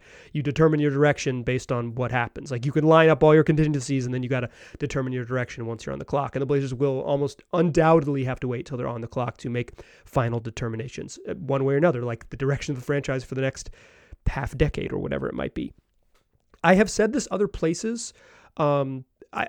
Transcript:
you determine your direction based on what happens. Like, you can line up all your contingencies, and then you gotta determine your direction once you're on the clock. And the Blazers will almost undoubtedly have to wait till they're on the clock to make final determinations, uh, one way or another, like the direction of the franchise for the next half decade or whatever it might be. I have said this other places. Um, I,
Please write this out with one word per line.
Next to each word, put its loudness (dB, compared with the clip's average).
you -4
determine 4
your 2
direction 2
based -2
on -4
what -4
happens. -4
Like, -4
you -2
can 2
line 8
up 4
all 8
your 10
contingencies, 0
and -4
then -4
you -4
gotta -2
determine -4
your -4
direction -6
once -8
you're -6
on -8
the -10
clock. -2
And -2
the -4
Blazers 0
will 0
almost -2
undoubtedly 4
have -4
to -4
wait -6
till -10
they're -6
on -8
the -10
clock -6
to -8
make -6
final 0
determinations, -10
uh, -6
one -2
way 2
or 4
another, 2
like -6
the -12
direction -2
of -6
the -14
franchise -4
for -10
the -4
next -6
half -4
decade 0
or -2
whatever -4
it -6
might -4
be. -8
I 6
have 4
said 0
this -4
other -2
places. -4
Um, 0
I, -4